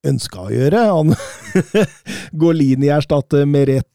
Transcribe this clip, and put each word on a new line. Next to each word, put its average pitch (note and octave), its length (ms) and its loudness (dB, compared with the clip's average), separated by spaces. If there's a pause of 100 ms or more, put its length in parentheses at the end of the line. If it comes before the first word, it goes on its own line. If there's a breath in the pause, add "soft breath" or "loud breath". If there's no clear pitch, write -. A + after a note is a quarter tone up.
ønska C3 420 -6
å G2+ 40 -10
gjøre. D3 360 0
Han D#3+ 260 2
<laughs> - 1300 -4
Golini C#3+ 500 2
erstatte C#3+ 580 0
Meret C#3 380 2 (100)